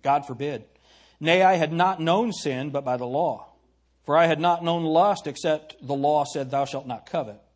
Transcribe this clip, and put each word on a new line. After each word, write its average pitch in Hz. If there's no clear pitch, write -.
God 143
forbid. 131
Nay, 170
I 185
had 160
not 175
known 190
sin 139
but 139
by 127
the 123
law. 139
For 143
I 170
had 160
not 170
known 170
lust 170
except 151
the 135
law 147
said, 139
'Thou 139
shalt 131
not 117
covet.' 110